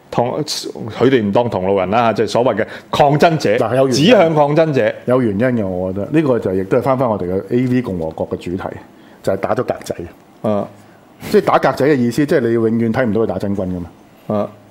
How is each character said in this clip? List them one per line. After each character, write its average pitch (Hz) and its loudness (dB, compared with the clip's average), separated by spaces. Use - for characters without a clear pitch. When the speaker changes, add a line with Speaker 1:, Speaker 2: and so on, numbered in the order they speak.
Speaker 1:
同， 131 -2
佢 - -4
哋 131 4
唔 101 0
當 120 2
同 95 -4
路 98 2
人 92 0
啦， 113 2
即 110 -2
係 101 -2
所 117 0
謂 120 0
嘅 104 -2
抗 151 2
爭 170 4
者， 107 0
Speaker 2:
嗱， 117 0
有 135 4
原 127 0
因。 139 2
Speaker 1:
指 214 6
向 175 4
抗 147 2
爭 160 2
者。 113 2
Speaker 2:
有 127 2
原 113 0
因 98 -2
嘅， - -4
我 92 -4
覺 98 -6
得 98 -6
呢 156 2
個 120 2
就 101 -2
亦 95 0
都 98 0
係 120 2
返 131 0
返 131 0
我 107 0
哋 92 -6
嘅 92 -2
A 123 0
V 127 0
共 92 -6
和 80 -6
國 87 -6
嘅 92 -6
主 87 -10
題， 92 -6
就 98 0
係 95 -4
打 98 -2
咗 123 -2
格 107 -4
仔。 - -8
Speaker 1:
啊。 107 -2
Speaker 2:
即 208 4
係 - 2
打 139 2
格 165 2
仔 131 0
嘅 156 4
意 120 0
思， 147 0
即 139 0
係 147 4
你 117 0
永 117 2
遠 113 0
睇 131 0
唔 107 -2
到 110 0
佢 113 0
打 92 -4
真 101 -4
軍 98 -4
㗎 90 -6
嘛。 - -10
Speaker 1:
啊。 101 -2